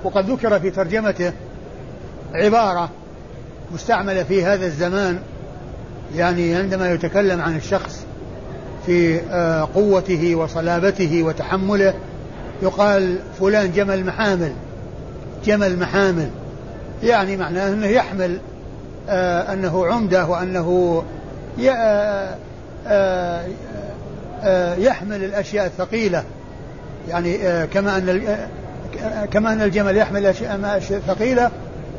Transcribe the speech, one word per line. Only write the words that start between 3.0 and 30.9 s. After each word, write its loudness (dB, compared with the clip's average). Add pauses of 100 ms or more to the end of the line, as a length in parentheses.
مستعملة 2
في 2
هذا 4
الزمان 0 (1000)
يعني 2
عندما 0
يتكلم 2
عن -2
الشخص -4 (840)
في، 4 (100)
آه، 2
قوته 4
وصلابته 2
وتحمله 2 (680)
يقال: 4 (220)
"فلان 4
جمل 2
محامل، 0 (960)
جمل 4
محامل"، 2 (720)
يعني 4
معناه 0
أنه 0
يحمل، 2 (680)
آه، 0
أنه 0
عمدة 4
وأنه 2 (560)
ي-، 4
آه، 2 (520)
آه، 2 (1000)
آه، 4
يحمل 0
الأشياء -2
الثقيلة، 0 (840)
يعني، 0
آه، 2
كما 0
أن 0
ال-، 0 (720)
آه، -4
كما 2
أن 0
الجمل 2
يحمل 2
الأشياء، 0
الأشياء -2